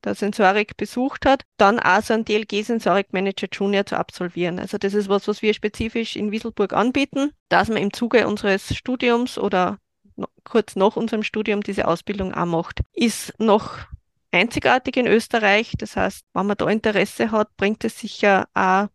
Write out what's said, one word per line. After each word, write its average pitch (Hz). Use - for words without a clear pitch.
der 202
Sensorik 208
besucht 247
hat, 269
dann 214
auch 185
so 226
einen 226
D-L-G-Sensorikmanager 202
Junior 202
zu -
absolvieren. 175
Also 202
das 196
ist 202
was, 202
was 208
wir 214
spezifisch 226
in 208
Wieselburg 208
anbieten, 269
dass 208
man 220
im 190
Zuge 233
unseres 202
Studiums 247
oder 196
no-, -
kurz -
nach 196
unserem 220
Studium 208
diese -
Ausbildung 190
auch 175
macht. 170
Ist -
noch 214
einzigartig 240
in 247
Österreich. 214
Das -
heißt, 190
wenn 190
man 202
da 156
Interesse 214
hat, 214
bringt 208
es -
sicher 202
auch 196